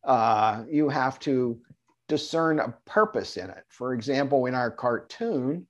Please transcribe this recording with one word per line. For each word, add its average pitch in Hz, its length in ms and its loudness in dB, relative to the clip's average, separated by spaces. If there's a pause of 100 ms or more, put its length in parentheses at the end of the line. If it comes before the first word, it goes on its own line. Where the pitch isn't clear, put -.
uh, 110 640 2
you 151 200 2
have 131 300 0
to 123 400 0 (480)
discern 160 520 0
a 123 140 -2 (120)
purpose 208 520 0
in 92 120 -10
it. 92 200 -18
For 127 240 -6
example, 131 520 0
in 127 100 -2
our 120 160 0
cartoon 139 1000 -4